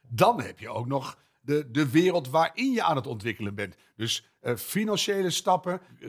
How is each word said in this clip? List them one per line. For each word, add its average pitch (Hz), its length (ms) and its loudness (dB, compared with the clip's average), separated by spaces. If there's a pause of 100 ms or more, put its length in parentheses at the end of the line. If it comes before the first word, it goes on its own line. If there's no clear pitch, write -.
Dan 185 400 2
heb 98 180 -8
je 110 100 -12
ook 117 180 -6
nog 131 320 -4 (220)
de, 143 300 -2
de 139 200 2
wereld 170 400 2
waarin 165 420 2
je 220 100 0
aan 156 140 2
het 123 100 -4
ontwikkelen 107 480 -6
bent. 101 220 -6 (200)
Dus, - 320 -4 (120)
eh, 120 160 -2
financiële 196 720 0
stappen, 180 500 0 (200)
eh, 127 80 -14